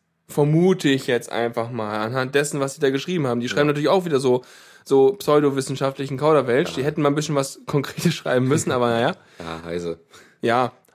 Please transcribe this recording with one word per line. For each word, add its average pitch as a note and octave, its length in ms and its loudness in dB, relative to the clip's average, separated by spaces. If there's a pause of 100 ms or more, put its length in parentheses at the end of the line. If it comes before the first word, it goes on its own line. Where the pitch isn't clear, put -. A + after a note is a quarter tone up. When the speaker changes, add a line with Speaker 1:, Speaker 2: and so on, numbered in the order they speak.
(280)
Speaker 1:
Vermute D#3+ 600 2
ich C3+ 160 0
jetzt A#2+ 260 -2
einfach A#2 380 -2
mal G#2+ 300 -6
anhand B2+ 340 -4
dessen, D3 260 0
was C#3 160 -4
sie - 60 -20
da C#3 80 4
geschrieben C#3 380 -2
haben. A#2+ 140 -2
Die B2 80 -4
schreiben D3 180 0
Speaker 2:
Ja. D3 60 0
Speaker 1:
natürlich D3 160 0
auch F#3 160 2
wieder D3+ 140 0
so, B2+ 220 2 (420)
so C3+ 300 4
pseudowissenschaftlichen C#3 1040 -2
Kauderwelsch. C#3+ 560 2
Die - 60 -4
Speaker 2:
Ja. C3 80 -2
Speaker 1:
hätten D#3 160 -2
mal D3 60 4
ein C#3+ 60 2
bisschen D3+ 200 -2
was C3+ 320 -4
Konkretes - 480 -2
schreiben C3 320 0
müssen, D#3 240 0
aber B2 160 0
naja. A#2+ 280 0 (120)
Speaker 2:
<laughs> - 120 -20
Ja, E2 260 -10
heise. E2+ 340 -6 (420)
Speaker 1:
Ja, A#2+ 300 0 (240)